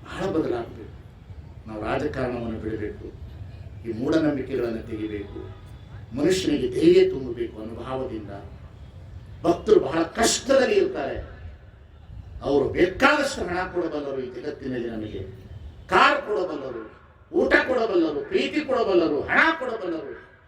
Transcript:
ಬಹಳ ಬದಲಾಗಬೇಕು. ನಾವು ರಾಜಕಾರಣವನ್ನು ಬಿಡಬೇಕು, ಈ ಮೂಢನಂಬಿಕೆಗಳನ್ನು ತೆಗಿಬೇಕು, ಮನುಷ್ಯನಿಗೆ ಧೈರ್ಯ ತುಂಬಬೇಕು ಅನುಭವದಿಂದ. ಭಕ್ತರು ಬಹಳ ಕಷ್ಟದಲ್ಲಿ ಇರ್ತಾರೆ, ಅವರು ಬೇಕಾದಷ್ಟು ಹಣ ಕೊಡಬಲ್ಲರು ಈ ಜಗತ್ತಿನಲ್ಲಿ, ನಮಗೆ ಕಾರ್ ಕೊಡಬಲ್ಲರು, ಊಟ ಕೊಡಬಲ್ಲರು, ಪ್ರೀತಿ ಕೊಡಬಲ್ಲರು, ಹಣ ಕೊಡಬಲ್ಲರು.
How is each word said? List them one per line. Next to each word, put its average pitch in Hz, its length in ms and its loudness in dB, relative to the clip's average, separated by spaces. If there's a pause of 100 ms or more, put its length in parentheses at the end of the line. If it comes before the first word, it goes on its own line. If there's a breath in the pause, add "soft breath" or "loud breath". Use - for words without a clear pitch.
ಬಹಳ 381 260 -4
ಬದಲಾಗಬೇಕು. - 640 -4 (680)
ನಾವು 107 140 -8
ರಾಜಕಾರಣವನ್ನು 123 800 -2
ಬಿಡಬೇಕು, 104 460 -6 (840)
ಈ 113 40 -4
ಮೂಢನಂಬಿಕೆಗಳನ್ನು 131 960 0
ತೆಗಿಬೇಕು, 104 800 -8 (500)
ಮನುಷ್ಯನಿಗೆ 147 520 2
ಧೈರ್ಯ 175 400 8
ತುಂಬಬೇಕು 117 520 -6
ಅನುಭವದಿಂದ. 113 680 -8 (1120)
ಭಕ್ತರು - 360 6
ಬಹಳ - 240 0
ಕಷ್ಟದಲ್ಲಿ 233 720 4
ಇರ್ತಾರೆ, - 480 0 (1160)
ಅವರು 135 280 4
ಬೇಕಾದಷ್ಟು 220 760 4
ಹಣ 180 260 -4
ಕೊಡಬಲ್ಲರು 147 500 -2
ಈ 123 200 -8
ಜಗತ್ತಿನಲ್ಲಿ, 127 480 -6
ನಮಗೆ 107 300 -8 (680)
ಕಾರ್ 277 340 6
ಕೊಡಬಲ್ಲರು, 151 680 -4 (460)
ಊಟ - 160 4 (140)
ಕೊಡಬಲ್ಲರು, 262 520 2
ಪ್ರೀತಿ - 420 0
ಕೊಡಬಲ್ಲರು, 180 600 2
ಹಣ - 180 2 (200)
ಕೊಡಬಲ್ಲರು. 226 680 -6 (200)